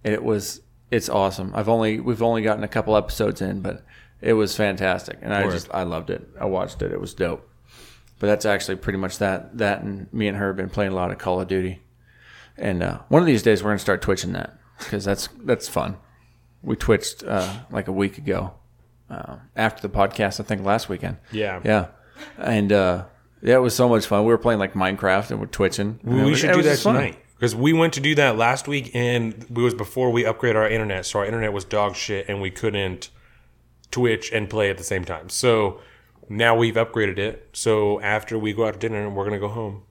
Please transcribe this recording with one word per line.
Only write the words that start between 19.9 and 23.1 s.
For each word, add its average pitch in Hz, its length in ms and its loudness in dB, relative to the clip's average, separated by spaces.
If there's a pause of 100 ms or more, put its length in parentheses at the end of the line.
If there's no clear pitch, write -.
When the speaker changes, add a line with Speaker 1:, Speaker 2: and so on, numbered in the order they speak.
Speaker 1:
podcast, 98 460 0
I - 40 -8
think 98 200 -4
last 104 240 0
weekend. 90 300 -8 (120)
Speaker 2:
Yeah. 101 340 -4
Speaker 1:
Yeah. 107 220 2 (500)
And, 104 360 2
uh, 92 320 4 (360)